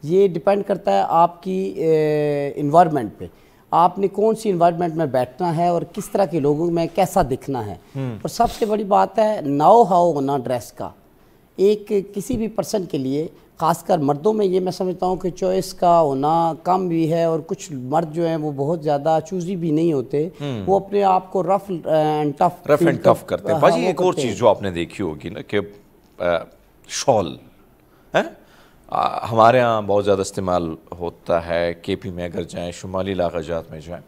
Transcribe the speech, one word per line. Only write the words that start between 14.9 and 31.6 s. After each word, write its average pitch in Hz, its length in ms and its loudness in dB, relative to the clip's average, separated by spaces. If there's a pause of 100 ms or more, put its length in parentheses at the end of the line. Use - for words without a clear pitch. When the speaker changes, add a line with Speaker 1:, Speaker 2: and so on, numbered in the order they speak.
Speaker 1:
हूँ 185 120 -2
कि 185 120 -4
चॉइस 185 420 -2
का 175 260 4
होना 160 580 2 (100)
कम 185 220 0
भी 165 180 0
है 165 240 2
और 160 100 0
कुछ - 320 -10
मर्द 143 360 -2
जो 165 160 -4
हैं 165 120 0
वो 151 160 -4
बहुत 143 300 -4
ज़्यादा 151 380 0
चूजी 185 360 -6
भी 165 160 -2
नहीं 165 200 2
होते, 147 480 -2
Speaker 2:
हम्म। 127 240 -6
Speaker 1:
वो 190 160 2
अपने 202 220 -2
आप 185 280 2
को 190 120 -2
रफ 190 280 0
and 151 680 0
tough - 320 0
Speaker 2:
रफ 147 80 6
Speaker 1:
फील 170 100 4
Speaker 2:
and 127 120 0
tough 113 180 4
Speaker 1:
कर-, - 100 -18
Speaker 2:
करते - 160 -4
हैं। - 80 -2
Speaker 1:
हाँ, 151 100 0
Speaker 2:
भाजी, 165 200 4
Speaker 1:
वो 180 80 0
Speaker 2:
एक - 100 -4
और 180 120 2
Speaker 1:
करते 151 100 -2
Speaker 2:
चीज़ 123 100 -2
Speaker 1:
हैं। 92 60 -8
Speaker 2:
जो 117 80 4
आपने 98 240 4
देखी 85 320 -6
होगी 78 280 -6
ना 87 100 -12
कि, 104 180 -4 (640)
अ, 87 280 0 (400)
शॉल, 90 500 0 (800)
हैं? 220 200 -2 (580)
अ, - 300 -2
हमारे 113 340 6
यहाँ 113 240 2
बहुत 101 220 0
ज़्यादा 98 160 2
इस्तेमाल 90 560 -2 (240)
होता 85 400 -4
है, 85 340 -4